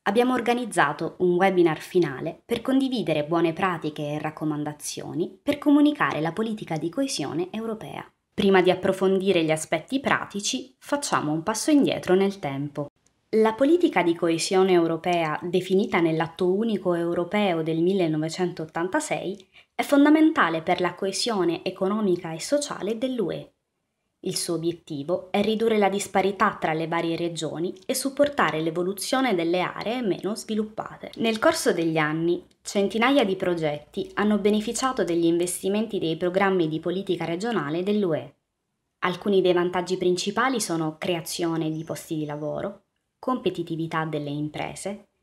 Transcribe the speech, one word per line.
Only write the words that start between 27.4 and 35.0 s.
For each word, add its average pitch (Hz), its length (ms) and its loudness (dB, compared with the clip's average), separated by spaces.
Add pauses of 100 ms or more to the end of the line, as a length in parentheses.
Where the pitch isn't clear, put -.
e 254 80 -2
supportare 262 680 0
l'evoluzione 190 760 -2
delle 170 280 2
aree 208 400 -4
meno 202 340 -2
sviluppate. - 840 -6
Nel 226 220 0
corso - 320 2
degli 165 260 0
anni, 160 480 0 (160)
centinaia 226 640 2
di 190 140 0
progetti 170 760 -4
hanno 208 220 2
beneficiato 214 680 0